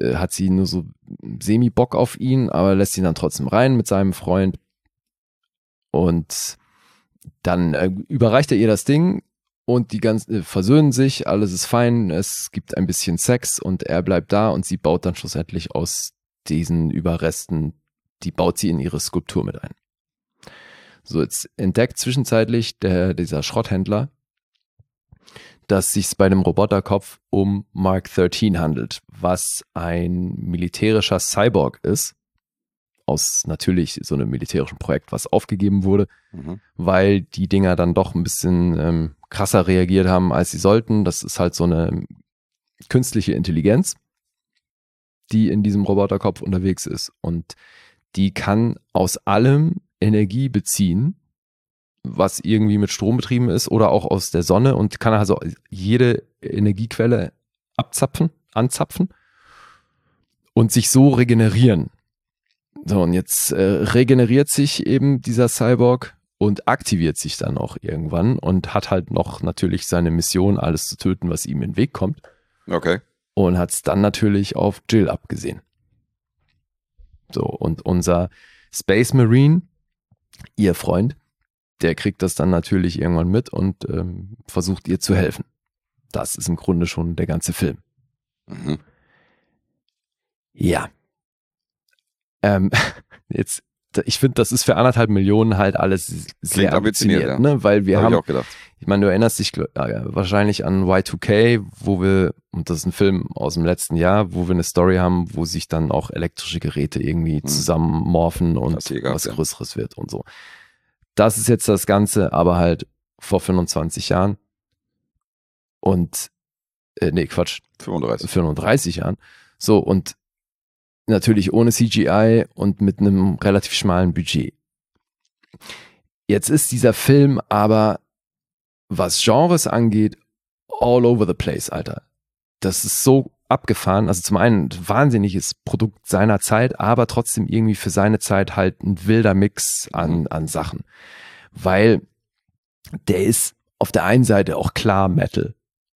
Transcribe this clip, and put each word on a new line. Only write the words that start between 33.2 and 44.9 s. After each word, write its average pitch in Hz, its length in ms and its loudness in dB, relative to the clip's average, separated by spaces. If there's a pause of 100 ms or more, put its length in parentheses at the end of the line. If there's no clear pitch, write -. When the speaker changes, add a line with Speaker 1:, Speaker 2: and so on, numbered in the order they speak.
Speaker 1:
natürlich 87 560 -2
so - 120 -6
einem 60 160 -2
militärischen - 480 -6
Projekt, - 340 -6
was - 140 -6
aufgegeben 98 580 0
wurde, 98 220 2 (260)
Speaker 2:
Mhm. 85 280 -14 (160)
Speaker 1:
weil 95 460 2
die 90 260 -6
Dinger 95 280 2
dann 87 180 2
doch - 200 0
ein 87 80 0
bisschen, 87 560 0
ähm, 82 340 -2 (160)
krasser 98 380 0
reagiert 92 400 4
haben, 92 260 2
als 80 200 -2
sie 82 60 -8
sollten. 107 460 2
Das 87 200 -4
ist - 160 -8
halt 87 140 -2
so 85 100 0
eine 82 400 0 (840)
künstliche 123 440 0
Intelligenz, 87 640 0 (1400)